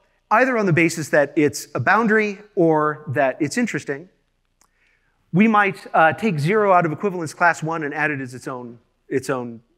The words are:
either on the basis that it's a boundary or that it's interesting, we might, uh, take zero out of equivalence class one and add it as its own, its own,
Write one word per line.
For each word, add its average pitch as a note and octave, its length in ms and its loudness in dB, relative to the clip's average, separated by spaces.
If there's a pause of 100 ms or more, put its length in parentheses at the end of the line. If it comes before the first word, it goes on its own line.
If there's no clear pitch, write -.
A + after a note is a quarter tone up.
(280)
either B3 300 2
on G#3 80 0
the F3+ 60 2
basis E3 380 0
that C#3+ 260 2
it's D3 400 0
a - 40 -4
boundary G#3 580 2 (180)
or D3+ 520 0
that C3+ 320 -2
it's D3 160 -4
interesting, E3 520 -6 (1200)
we G3 140 4
might, G3+ 480 0
uh, D#3+ 180 6
take E3 280 -2
zero G3+ 320 2
out F3 120 6
of E3 60 -2
equivalence F3 420 -6
class E3+ 300 0
one D#3+ 220 -6
and C#3+ 100 -6
add D3+ 160 -2
it C#3+ 100 -6
as B2+ 140 -12
its B2 140 -14
own, B2 320 -14 (280)
its C3+ 220 -4
own, A#2+ 300 -6 (180)